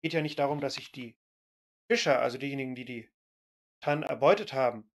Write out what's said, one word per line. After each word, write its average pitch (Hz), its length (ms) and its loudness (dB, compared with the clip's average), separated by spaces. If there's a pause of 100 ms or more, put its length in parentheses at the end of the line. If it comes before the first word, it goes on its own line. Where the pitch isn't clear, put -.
geht 160 120 -2
ja 165 80 2
nicht 151 180 -4
darum, 143 220 0
dass 135 140 -4
sich - 180 -14
die 120 240 -14 (720)
Fischer, 165 300 4
also 123 160 0
diejenigen, 135 360 -6
die 123 120 -10
die 120 260 -12 (720)
tan 147 220 0
erbeutet 151 500 4
haben 120 460 0